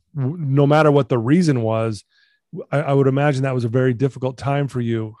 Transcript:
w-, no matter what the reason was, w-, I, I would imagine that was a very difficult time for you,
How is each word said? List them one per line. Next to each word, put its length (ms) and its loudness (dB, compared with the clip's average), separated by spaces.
w-, 240 -4
no 260 2
matter 260 6
what 160 4
the 120 0
reason 420 2
was, 420 -2
w-, 200 -14
I, 180 -2
I 40 0
would 120 2
imagine 380 0
that 100 -2
was 100 -4
a 60 -4
very 240 0
difficult 460 -4
time 280 -2
for 140 -6
you, 400 -6